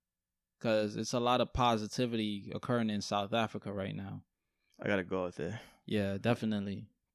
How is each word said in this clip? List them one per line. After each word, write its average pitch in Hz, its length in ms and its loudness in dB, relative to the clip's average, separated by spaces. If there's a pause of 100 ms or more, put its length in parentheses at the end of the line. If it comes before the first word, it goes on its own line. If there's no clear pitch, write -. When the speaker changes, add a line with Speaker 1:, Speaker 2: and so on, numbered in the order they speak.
(600)
Speaker 1:
'cause 107 360 2
it's 110 160 -4
a 123 80 2
lot 120 200 4
of 117 120 0
positivity 113 1000 0
occurring 113 380 0
in 104 100 0
South 101 320 0
Africa 110 400 -2
right 101 220 -4
now. 101 280 -8 (580)
Speaker 2:
I - 80 -4
gotta 98 160 2
go 92 200 0
out 87 120 -6
there. 87 240 -4 (260)
Speaker 1:
Yeah, 98 320 0
definitely. 107 680 0 (260)